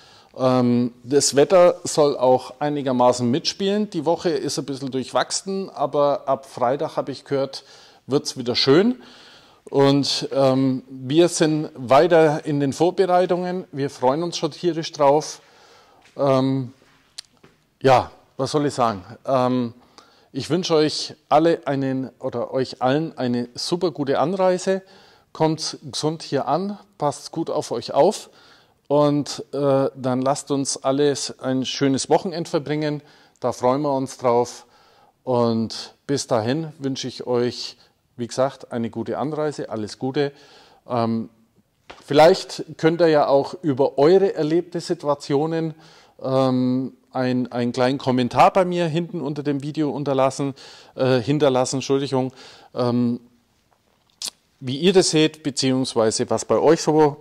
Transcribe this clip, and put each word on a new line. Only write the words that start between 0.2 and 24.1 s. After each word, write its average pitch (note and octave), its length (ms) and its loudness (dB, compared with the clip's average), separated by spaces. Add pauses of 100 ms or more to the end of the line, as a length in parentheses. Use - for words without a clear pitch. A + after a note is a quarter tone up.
Ähm, B2 560 2 (100)
das C3 320 2
Wetter F3 480 6
soll D3 340 0
auch B2+ 420 2
einigermaßen B2+ 720 0
mitspielen. G3 600 -2
Die E3 160 -6
Woche E3 240 -2
ist C#3 280 -4
ein D3 80 -6
bisschen C3+ 260 -8
durchwachsen, C3+ 800 -4
aber C#3+ 580 -2
ab C3+ 180 -2
Freitag, C3+ 500 -4
habe D3+ 160 -6
ich - 140 -14
gehört, C3+ 380 -6 (440)
wird's C#3+ 300 -2
wieder A#2+ 180 -4
schön. G3 460 4 (680)
Und, C#3 600 2
ähm, C3 580 2
wir C3+ 380 2
sind D#3 480 0
weiter D#3 720 4
in D3 140 -2
den C#3+ 140 0
Vorbereitungen. F3+ 1000 0
Wir C#3 180 -4
freuen C3+ 340 0
uns E3+ 140 -6
schon D#3 140 -4
tierisch D#3+ 400 -4
drauf. D3 500 2 (760)
Ähm, C3+ 560 0 (1080)
ja, B2+ 300 4 (260)
was C3+ 140 -4
soll D3 140 0
ich C3+ 80 -2
sagen? A2 300 0 (220)
Ähm, B2+ 480 0 (600)
ich C3 160 -8
wünsche E3+ 260 0
euch D3+ 400 -2 (140)
alle D#3+ 380 2
einen, C3+ 420 -4 (100)
oder A#2+ 340 -6
euch C3 280 -4
allen D3 360 -2
eine A#2+ 360 -4
super F3 380 -4
gute C3+ 280 -2